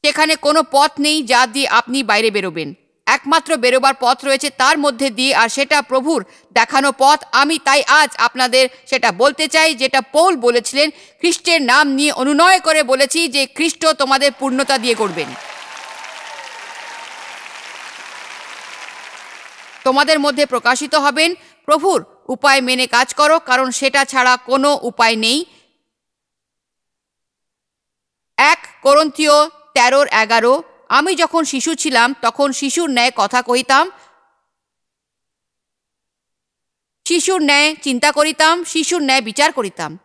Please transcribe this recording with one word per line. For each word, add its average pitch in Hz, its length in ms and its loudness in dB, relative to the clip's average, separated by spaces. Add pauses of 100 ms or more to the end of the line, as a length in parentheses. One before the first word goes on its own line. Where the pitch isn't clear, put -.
সেখানে 302 320 0
কোনো 302 340 0
পথ 285 280 2
নেই 302 240 0
যা 247 240 2
দিয়ে 262 220 -4
আপনি 247 340 0
বাইরে 214 280 2
বেরোবেন। 170 440 -6 (320)
একমাত্র 302 500 0
বেরোবার 254 440 2
পথ 254 240 0
রয়েছে 269 260 -2
তার 285 280 2
মধ্যে 277 320 -2
দিয়ে, 254 240 -2
আর 220 140 2
সেটা 277 340 -2
প্রভুর 262 440 -2 (260)
দেখানো 269 460 2
পথ। 285 340 4
আমি 285 260 2
তাই 277 260 2
আজ 294 320 2
আপনাদের 247 520 0 (180)
সেটা 247 260 0
বলতে 285 360 0
চাই, 320 260 2
যেটা 262 260 0
পৌল 339 360 2
বলেছিলেন, 240 540 0
"খ্রিস্টের - 720 -2
নাম 277 260 4
নিয়ে 277 240 0
অনুনয় 302 480 2
করে 311 220 0
বলেছি 269 460 0
যে 262 180 -2
খ্রিস্ট 320 400 -4
তোমাদের 277 520 2
পূর্ণতা 269 400 -2
দিয়ে 233 160 -2
করবেন।" 175 340 -4 (4000)
তোমাদের 285 340 2
মধ্যে 285 280 0
প্রকাশিত 254 480 -2
হবেন। 302 400 0 (300)
প্রভুর 302 400 0 (240)
উপায় 269 320 2
মেনে 254 260 -2
কাজ 247 280 0
করো, 302 240 2
কারণ 254 320 0
সেটা 269 340 0
ছাড়া 254 320 2
কোনো 269 460 0
উপায় 226 340 0
নেই। 240 280 0 (3000)
এক 302 320 2 (140)
করন্থীয় 294 680 4 (260)
তেরোর 269 340 4
এগারো, 233 540 2 (260)
"আমি 294 260 0
যখন 320 300 0
শিশু 277 300 -4
ছিলাম 262 480 0
তখন 277 300 0
শিশুর 285 380 -4
ন্যায় 247 260 0
কথা 233 260 0
কহিতাম, 262 480 0 (3250)
শিশুর 349 340 0
ন্যায় 294 400 2
চিন্তা 277 300 0
করিতাম, 311 520 0
শিশুর 320 380 -4
ন্যায় 269 180 0
বিচার 277 320 -2
করিতাম। 175 520 -8